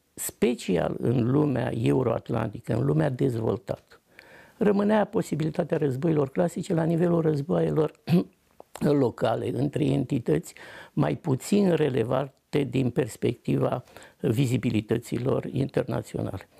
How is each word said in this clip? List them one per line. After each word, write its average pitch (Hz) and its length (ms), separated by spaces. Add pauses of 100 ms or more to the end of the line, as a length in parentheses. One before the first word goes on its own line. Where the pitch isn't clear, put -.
(140)
special - 840
în 123 320
lumea 127 440
euroatlantică, 120 1000
în 120 120
lumea 151 240
dezvoltată. 123 920 (560)
Rămânea 202 480
posibilitatea 160 720
războiilor 147 520
clasice 180 440
la 165 100
nivelul 170 380
războaielor 156 720 (120)
<clears throat> 175 220 (540)
locale, 120 720
între 139 320
entități 139 680 (400)
mai 147 220
puțin 175 580
relevante 135 920
din 127 260
perspectiva 131 920 (360)
vizibilităților 127 1300
internaționale. - 1000 (120)